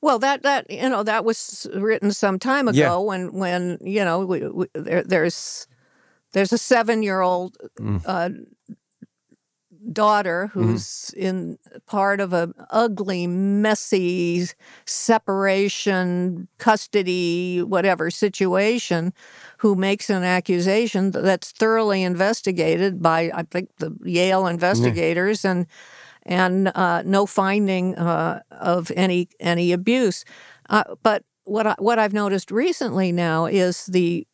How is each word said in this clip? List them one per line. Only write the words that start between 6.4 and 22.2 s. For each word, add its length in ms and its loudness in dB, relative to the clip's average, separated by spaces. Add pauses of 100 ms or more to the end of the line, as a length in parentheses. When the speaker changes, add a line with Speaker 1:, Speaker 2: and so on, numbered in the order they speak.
Speaker 1:
a 60 0
seven-year-old, 1000 0 (220)
Speaker 2:
Mm. 240 -4
Speaker 1:
uh, 260 -4 (1600)
daughter 640 0
Speaker 2:
Mm-hmm. 60 -2 (100)
Speaker 1:
who's 440 -8
in 420 -4 (300)
part 340 0
of 100 -2
a 220 0 (160)
ugly, 580 0
messy 1160 0 (400)
separation, 1600 0 (100)
custody, 1040 0
whatever 480 0
situation, 1040 0 (440)
who 180 4
makes 340 -2
an 140 2
accusation 880 2
th-, 120 -4
that's 280 0
thoroughly 500 2
investigated 1000 0